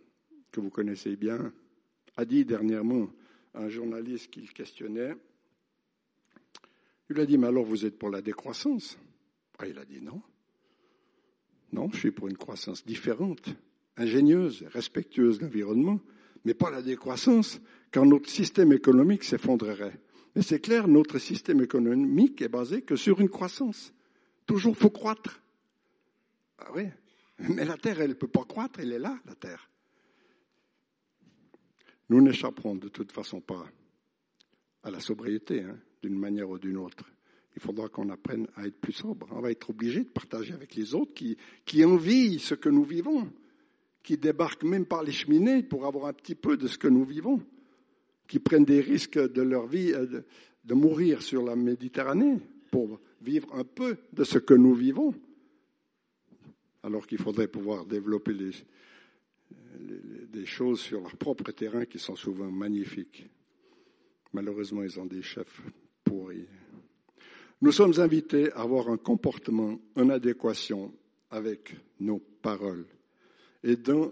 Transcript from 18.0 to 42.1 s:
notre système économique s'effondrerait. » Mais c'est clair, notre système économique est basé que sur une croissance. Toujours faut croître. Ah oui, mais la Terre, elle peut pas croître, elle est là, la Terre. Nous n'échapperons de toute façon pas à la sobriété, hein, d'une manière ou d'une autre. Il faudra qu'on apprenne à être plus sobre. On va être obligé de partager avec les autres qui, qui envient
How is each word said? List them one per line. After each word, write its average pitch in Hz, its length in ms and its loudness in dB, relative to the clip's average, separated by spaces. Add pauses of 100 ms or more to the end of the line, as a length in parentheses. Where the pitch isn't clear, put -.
notre 143 240 8
système 175 420 4
économique 139 520 6
s'effondrerait. » 107 760 -4 (360)
Mais 202 60 2
c'est 156 180 2
clair, 220 280 2
notre 151 320 6
système 151 420 0
économique 135 800 2
est 117 80 -4
basé 123 320 -4
que - 140 -2
sur 196 260 2
une 190 80 4
croissance. - 640 -8 (520)
Toujours 214 300 0
faut 208 140 6
croître. - 520 -4 (1160)
Ah - 180 -20
oui, 196 100 -6 (520)
mais 170 280 -4
la 156 120 -6
Terre, 196 240 -4
elle 139 160 -2
peut 127 100 -6
pas 127 180 -2
croître, 226 340 -10
elle 120 140 -6
est 120 60 -6
là, 240 260 -8
la - 100 -20
Terre. - 340 -18 (2500)
Nous 123 120 8
n'échapperons 123 540 2
de 95 120 -12
toute 104 240 -14
façon - 300 -14
pas 90 240 -14 (1160)
à 107 80 -12
la 87 80 -12
sobriété, 110 600 -6
hein, 98 160 -14 (260)
d'une 98 160 -6
manière 101 300 -6
ou 92 100 -12
d'une 95 180 -8
autre. 90 260 -14 (520)
Il - 60 -16
faudra 107 280 -8
qu'on 101 200 -8
apprenne 110 460 -8
à 101 120 -12
être - 120 -12
plus - 140 -8
sobre. - 380 -12
On 117 80 -10
va 120 100 -4
être - 200 -8
obligé 117 340 -4
de 123 60 -8
partager 104 440 -10
avec - 220 -18
les 110 180 -6
autres 151 200 -4
qui, 117 240 -8 (280)
qui 156 180 4
envient 185 540 4